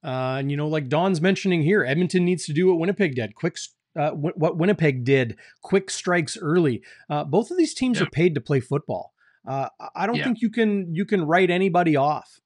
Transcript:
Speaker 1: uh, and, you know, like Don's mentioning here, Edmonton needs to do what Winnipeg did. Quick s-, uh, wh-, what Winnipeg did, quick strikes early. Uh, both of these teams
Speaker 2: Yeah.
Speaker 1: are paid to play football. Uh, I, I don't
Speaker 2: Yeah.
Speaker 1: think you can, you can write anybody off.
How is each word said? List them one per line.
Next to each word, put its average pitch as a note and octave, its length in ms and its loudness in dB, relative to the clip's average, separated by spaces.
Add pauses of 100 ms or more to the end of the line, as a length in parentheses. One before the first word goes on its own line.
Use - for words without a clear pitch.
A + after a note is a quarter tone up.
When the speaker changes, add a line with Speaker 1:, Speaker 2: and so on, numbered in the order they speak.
Speaker 1:
uh, C3 340 -4
and, C#3 140 -4
you C#3+ 60 -4
know, D3+ 100 -2
like D3+ 220 -4
Don's E3 320 0
mentioning F#3 420 2
here, F3+ 200 4
Edmonton E3+ 400 0
needs F3+ 220 0
to D3+ 80 -6
do F3 140 2
what F3+ 100 4
Winnipeg E3+ 380 0
did. A2 180 -4
Quick - 220 -4
s-, - 180 -14 (220)
uh, D3+ 160 -2
wh-, D3+ 260 -4
what E3+ 200 0
Winnipeg D#3 480 2
did, B2+ 320 2 (260)
quick F#3+ 260 -2
strikes F3 480 -2
early. D#3 460 0 (260)
Uh, D3 140 -2
both E3 260 0
of F4 80 -8
these D#4+ 160 2
teams B3+ 260 0
Speaker 2:
Yeah. F#3+ 60 2
Speaker 1:
are - 60 -4
paid D#3+ 240 2
to C3+ 60 -4
play C#3+ 180 0
football. C3+ 540 -6 (340)
Uh, C3+ 220 -6 (100)
I, D#3+ 160 -16
I F3 100 -4
don't A#3 120 0
Speaker 2:
Yeah. - 80 -2
Speaker 1:
think B3+ 160 -2
you A3+ 100 0
can, G#3 420 0
you F#3 120 -2
can F#3+ 200 0
write F3+ 240 4
anybody F3 460 2
off. C#3 500 -2